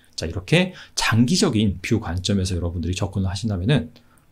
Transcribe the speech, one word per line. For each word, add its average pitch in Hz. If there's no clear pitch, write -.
자, -
이렇게 175
장기적인 127
뷰 107
관점에서 92
여러분들이 87
접근을 95
하신다면은 104